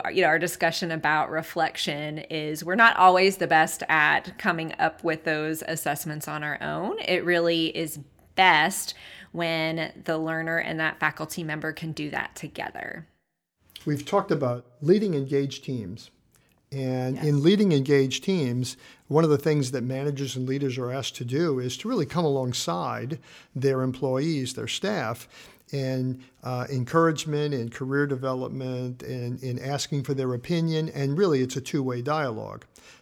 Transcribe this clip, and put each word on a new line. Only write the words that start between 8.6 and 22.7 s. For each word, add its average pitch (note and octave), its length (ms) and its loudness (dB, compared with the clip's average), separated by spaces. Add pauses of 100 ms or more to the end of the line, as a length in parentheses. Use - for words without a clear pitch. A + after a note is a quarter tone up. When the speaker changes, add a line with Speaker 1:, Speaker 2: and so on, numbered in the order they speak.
Speaker 1:
when E3 580 -2 (140)
the D#3+ 120 0
learner D#3+ 420 -2
and D#3+ 200 -4
that D#3 220 -2
faculty D#3 420 -4
member D#3 300 -4
can D#3+ 180 -8
do D3+ 200 -6
that C3+ 260 -6
together. - 680 -10 (800)
Speaker 2:
We've D3 200 -2
talked G3 260 2
about B2+ 340 0 (160)
leading F#3+ 320 4
engaged C#3 520 -2
teams. A2+ 440 -8 (640)
And B2+ 460 -2
Speaker 1:
Yes. D3+ 80 -2
Speaker 2:
in C#3+ 180 4
leading G3 300 6
engaged C3+ 500 4
teams, B2+ 540 0 (340)
one D#3+ 140 6
of D#3 40 4
the D3 80 6
things D3 340 2
that B2+ 120 -2
managers C3 540 -4
and B2+ 100 -4
leaders C3+ 300 -2
are B2 120 -4
asked C3 280 -6
to B2 80 -8
do C#3 340 0
is B2+ 180 -4
to G#3+ 120 -6
really G#3+ 160 0
come F3 180 -2
alongside C3+ 960 -2 (340)